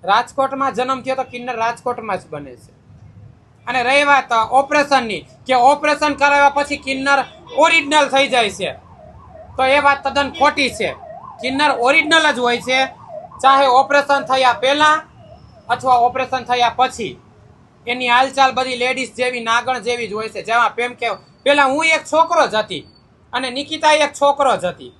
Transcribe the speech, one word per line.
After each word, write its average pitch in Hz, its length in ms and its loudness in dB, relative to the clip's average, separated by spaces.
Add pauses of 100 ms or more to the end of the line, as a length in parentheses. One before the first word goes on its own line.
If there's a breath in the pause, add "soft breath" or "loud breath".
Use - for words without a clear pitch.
રાજકોટમાં 262 680 -2
જન્મ 254 280 -4
થયો 262 140 -4
તો 262 80 -4
કિન્નર 247 320 -10
રાજકોટમાં 226 600 -6
જ - 120 -10
બને 143 260 -14
છે. - 160 -20 (960)
અને 247 160 -2
રહી 277 200 2
વાત 277 280 2 (200)
ઓપરેશનની, 277 680 0
કે - 340 -8
ઓપરેશન 294 600 2
કરાવ્યા 285 360 4
પછી 285 280 -2
કિન્નર 269 460 -2 (340)
ઓરિજિનલ 302 520 4
થઈ 269 180 2
જાય 226 220 0
છે, 175 220 -8 (840)
તો 262 80 0
એ 277 140 4
વાત 277 280 2
તદ્દન 269 220 -2
ખોટી 285 400 0
છે. 156 260 -6 (460)
કિન્નર 269 300 0
ઓરિજિનલ 302 600 2
જ 240 80 -4
હોય 240 180 0
છે, 262 280 -2 (560)
ચાહે 269 260 4
ઓપરેશન 277 580 2
થયા 254 280 2
પહેલા 302 500 2 (680)
અથવા 247 240 0
ઓપરેશન 247 500 0
થયા 240 320 0
પછી. 247 460 -4 (680)
એની 247 220 -4
હાલચાલ 262 420 2
બધી 254 240 -4
લેડીઝ 254 380 -4
જેવી, 247 260 -6
નાગણ 233 400 -2
જેવી 233 280 -6
જ 190 60 -10
હોય 214 160 -8
છે. 214 120 -12
જેવા 226 280 0
પ્રેમ 240 240 -6
કે 233 160 -6 (340)
પેલા 285 200 4
હું 285 220 0
એક 320 200 0
છોકરો 320 420 2
જ 180 80 -6
હતી 196 320 -6 (460)
અને 254 160 -6
નિકિતા 302 420 0
એક 302 220 2
છોકરો 277 440 2
જ 180 80 -6
હતી 143 340 -8